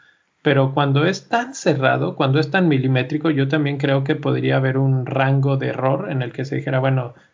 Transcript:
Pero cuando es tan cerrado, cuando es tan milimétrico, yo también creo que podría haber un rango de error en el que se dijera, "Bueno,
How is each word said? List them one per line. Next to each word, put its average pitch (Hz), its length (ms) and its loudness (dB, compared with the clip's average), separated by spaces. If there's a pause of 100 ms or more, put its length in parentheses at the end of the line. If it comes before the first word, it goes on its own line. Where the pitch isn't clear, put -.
(420)
Pero 135 320 2
cuando 143 320 2
es 190 220 -2
tan 247 260 -2
cerrado, 135 640 0
cuando 139 240 2
es 147 100 0
tan 185 200 2
milimétrico, 131 600 0
yo 139 200 0
también 143 280 0
creo 135 280 0
que 151 100 0
podría 131 400 -2
haber 131 220 0
un 135 280 0
rango 135 520 0
de 131 100 -4
error 131 420 -2
en 139 120 -2
el 123 100 -6
que 135 140 -6
se 135 100 -6
dijera, 135 240 -2
"Bueno, 131 340 -2 (200)